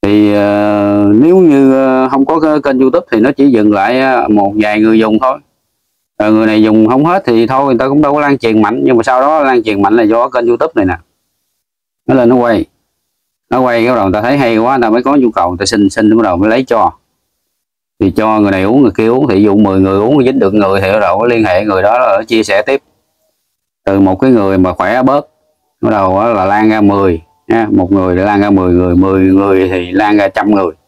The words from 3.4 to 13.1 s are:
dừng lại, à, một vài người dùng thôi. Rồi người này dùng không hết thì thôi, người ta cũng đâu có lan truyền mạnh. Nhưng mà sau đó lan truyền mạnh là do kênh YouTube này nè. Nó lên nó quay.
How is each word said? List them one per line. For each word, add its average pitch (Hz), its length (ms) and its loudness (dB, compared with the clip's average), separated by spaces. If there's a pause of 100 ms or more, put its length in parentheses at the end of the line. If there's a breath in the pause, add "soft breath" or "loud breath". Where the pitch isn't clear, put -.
dừng 107 220 2
lại, 107 280 0
à, 131 260 -2
một 101 280 0
vài 104 240 0
người 110 200 2
dùng 110 220 0
thôi. 131 180 -2 (800)
Rồi 107 120 0
người 110 160 2
này 110 160 2
dùng 110 240 2
không 131 180 0
hết 180 200 -2
thì 117 220 0
thôi, 131 180 -2
người 131 140 0
ta - 80 -2
cũng 143 140 0
đâu 143 120 0
có 147 60 0
lan 143 180 0
truyền 110 240 0
mạnh. 110 220 -2
Nhưng 131 140 2
mà 113 60 0
sau 127 180 0
đó 151 220 0
lan 127 200 0
truyền 104 180 -2
mạnh 101 140 2
là 120 80 2
do 117 260 0
kênh 123 180 -2
YouTube 139 280 -2
này 98 100 -2
nè. 87 120 -4 (1080)
Nó 131 80 0
lên 120 140 2
nó 127 60 2
quay. 117 300 0 (840)